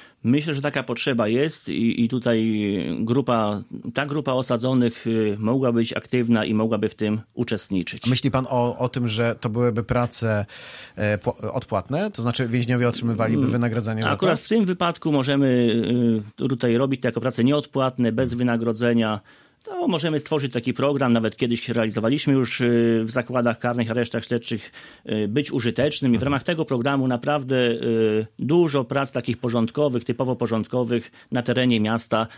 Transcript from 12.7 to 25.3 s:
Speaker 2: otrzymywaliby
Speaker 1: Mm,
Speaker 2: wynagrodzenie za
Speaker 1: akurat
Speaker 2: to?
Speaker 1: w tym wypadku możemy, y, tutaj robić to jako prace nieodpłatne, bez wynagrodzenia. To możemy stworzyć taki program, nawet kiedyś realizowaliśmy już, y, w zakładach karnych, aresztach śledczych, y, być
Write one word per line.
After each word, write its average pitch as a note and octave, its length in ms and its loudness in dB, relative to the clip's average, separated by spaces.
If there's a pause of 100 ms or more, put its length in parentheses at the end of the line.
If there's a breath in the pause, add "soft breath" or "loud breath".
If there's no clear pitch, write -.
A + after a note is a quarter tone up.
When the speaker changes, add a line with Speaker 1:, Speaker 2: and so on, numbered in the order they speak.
Speaker 2:
otrzymywaliby A#2 500 0
Speaker 1:
Mm, B2+ 120 2
Speaker 2:
wynagrodzenie A2 520 0
za C#3 80 0
Speaker 1:
akurat E3+ 280 2
Speaker 2:
to? - 60 -12
Speaker 1:
w - 40 -12
tym A3 160 2
wypadku F3 480 -2
możemy, C#3 340 2 (920)
y, C3 100 -2
tutaj A#2+ 280 2
robić C3+ 260 0
to B2 60 0
jako A#2 120 -2
prace A#2+ 240 0
nieodpłatne, C3 680 0
bez A#2+ 220 0
wynagrodzenia. A#2 840 0 (440 soft breath)
To F4+ 240 -4
możemy D#3+ 320 0
stworzyć C#3 320 -2
taki A#2+ 220 -2
program, C3+ 380 2
nawet A2+ 240 2
kiedyś A#2 320 -2
realizowaliśmy A#2 640 0
już, C3 280 0
y, A#2 440 4
w A2 60 -4
zakładach A#2+ 480 0
karnych, A#2+ 320 -2
aresztach A#2 340 -2
śledczych, A#2 480 -4 (360 loud breath)
y, G#2+ 200 -2
być C#3 240 -2